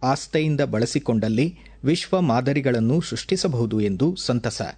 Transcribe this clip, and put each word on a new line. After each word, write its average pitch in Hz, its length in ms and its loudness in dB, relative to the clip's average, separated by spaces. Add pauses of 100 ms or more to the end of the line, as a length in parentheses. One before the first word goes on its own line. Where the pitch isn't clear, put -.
ಆಸ್ಥೆಯಿಂದ 143 580 0 (100)
ಬಳಸಿಕೊಂಡಲ್ಲಿ 113 760 0 (380)
ವಿಶ್ವ 175 360 0
ಮಾದರಿಗಳನ್ನು 131 800 2
ಸೃಷ್ಟಿಸಬಹುದು 120 800 -2
ಎಂದು 104 360 0
ಸಂತಸ 123 440 -4 (180)